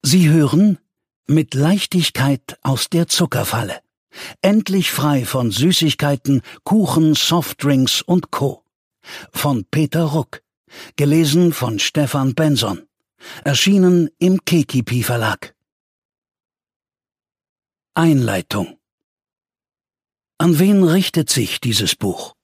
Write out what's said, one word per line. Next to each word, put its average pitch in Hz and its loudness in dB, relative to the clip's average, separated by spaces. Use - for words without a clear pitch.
Sie 175 4
hören 160 4
Mit 151 0
Leichtigkeit 147 -2
aus 135 -4
der 170 0
Zuckerfalle. - -4
Endlich 196 0
frei 143 -2
von 120 -4
Süßigkeiten, 139 0
Kuchen, 160 2
Softdrinks 139 0
und - -2
Co. - -6
Von 131 -2
Peter 156 -2
Ruck. 151 -4
Gelesen 156 2
von 117 -6
Stefan 135 -2
Benson. 113 0
Erschienen 180 2
im 185 2
Kekipi 123 0
Verlag. 110 -6
Einleitung. 113 0
An 170 2
wen 190 4
richtet 170 0
sich - -2
dieses 104 -2
Buch? - -6